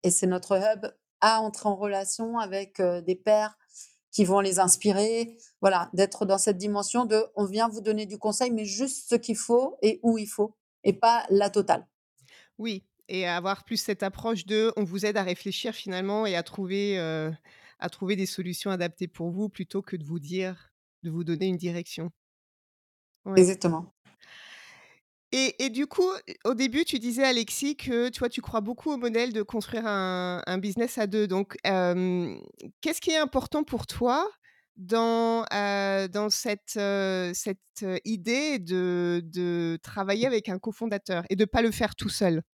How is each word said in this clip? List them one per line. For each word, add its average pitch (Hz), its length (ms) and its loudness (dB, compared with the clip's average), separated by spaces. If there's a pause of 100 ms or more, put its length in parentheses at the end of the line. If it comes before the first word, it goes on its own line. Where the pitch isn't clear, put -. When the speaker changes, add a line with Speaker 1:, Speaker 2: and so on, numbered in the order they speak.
Speaker 1:
et 185 80 4
c'est 180 160 2
notre 180 300 0
hub, 208 300 0 (340)
à 220 220 6
entrer 208 260 -2
en 202 80 0
relation 208 640 -4
avec, 196 420 -6
euh, 175 220 2
des 180 120 0
pairs 214 420 2 (560)
qui 208 120 4
vont 190 160 6
les 190 180 2
inspirer. 208 760 4 (240)
Voilà, 185 320 4
d'être 196 320 2
dans 190 140 2
cette 202 180 2
dimension 208 480 0
de, 220 220 2 (100)
on 208 80 2
vient 214 240 2
vous 214 120 -4
donner 214 260 0
du 196 120 -10
conseil, 220 320 0
mais 220 140 0
juste 214 440 -6
ce 240 60 4
qu'il 233 220 0
faut 247 460 2
et 220 200 4
où 226 160 4
il 208 80 -6
faut, 214 300 -2 (260)
et 196 100 4
pas 233 380 4
la 202 200 6
totale. - 360 2 (720)
Speaker 2:
Oui, 214 260 -6 (240)
et 185 180 -2
avoir 175 380 -2
plus 226 120 -4
cette 202 260 -2
approche 196 440 -2
de, 214 300 2
on 214 80 0
vous 185 200 -4
aide 208 120 0
à 202 60 2
réfléchir 185 520 -4
finalement 196 520 -2
et 185 100 0
à 170 60 0
trouver, 196 560 -2
euh, 160 320 -2 (480)
à 175 120 -6
trouver 185 260 -4
des 190 100 0
solutions 180 440 -6
adaptées 175 380 -4
pour 170 220 -8
vous 196 180 -4
plutôt 196 340 -6
que 190 140 -10
de 156 80 -8
vous 165 140 -8
dire, 180 540 -8 (300)
de 170 80 -8
vous 165 120 -4
donner 165 240 -2
une 180 120 0
direction. 170 520 -6 (1160)
Ouais. 190 120 6
Speaker 1:
Exactement. 175 540 4 (1400)
Speaker 2:
Et, 262 220 2 (100)
et 262 60 0
du 262 160 -2
coup, 370 240 2 (340)
au 247 100 2
début, 262 300 2
tu 277 140 -2
disais, 240 240 -2
Alexis, 269 540 0
que 240 320 0
toi, 240 200 -4
tu 247 120 -6
crois 226 200 -4
beaucoup 233 300 -6
au 285 60 -2
modèle 233 360 0
de 214 100 -2
construire 220 440 -4
un, 185 580 -2
un 185 140 -2
business 208 400 -2
à 214 80 0
deux. 208 220 0
Donc, 190 280 -2 (120)
euh, 180 640 2 (460)
qu'est-ce 320 200 -4
qui - 100 0
est 320 60 2
important 302 460 0
pour 269 240 -4
toi 269 420 0 (480)
dans, 226 760 2
euh, 196 560 0
dans 208 220 -2
cette, - 460 -4
euh, 196 560 0
cette, 196 280 -6 (240)
euh, 185 200 -2
idée 233 540 -2
de, 175 680 0
de 170 600 -2
travailler 202 420 -2
avec 233 220 0
un 185 100 -4
cofondateur 202 720 -4
et 190 60 0
de 208 80 6
pas 233 180 2
le 233 80 4
faire 208 240 -2
tout - 140 -6
seul ? 170 340 2 (120)